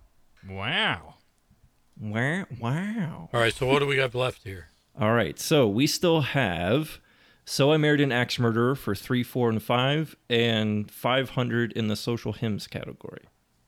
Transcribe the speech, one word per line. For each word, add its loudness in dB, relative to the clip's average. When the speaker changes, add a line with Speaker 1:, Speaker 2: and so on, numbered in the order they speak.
Speaker 1:
Wow. -2
Speaker 2:
Wow. -2
Wow. -4
Speaker 3:
All 2
right, 2
so -4
what 4
do 0
we 0
have 0
left -4
here? -12
Speaker 2:
All 2
right, 0
so 4
we 2
still 2
have 0
So 2
I 4
Married 4
an 2
Axe 0
Murderer 4
for -4
three, -2
four, 0
and 0
five, 0
and 2
five -2
hundred -2
in -2
the -2
social -4
hymns -4
category. -14